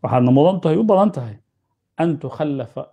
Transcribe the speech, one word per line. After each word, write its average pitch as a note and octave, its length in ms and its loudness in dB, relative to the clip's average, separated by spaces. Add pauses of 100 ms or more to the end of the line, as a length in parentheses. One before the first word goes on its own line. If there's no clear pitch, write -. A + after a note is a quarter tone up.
Waxaadna B2 280 2
mudan E3+ 300 4
tahay, D#3+ 160 0
u A3+ 60 0
badan G#3 280 2
tahay, A2+ 240 -10 (640)
"an E3 220 -2
tukhallafa," C3+ 720 -8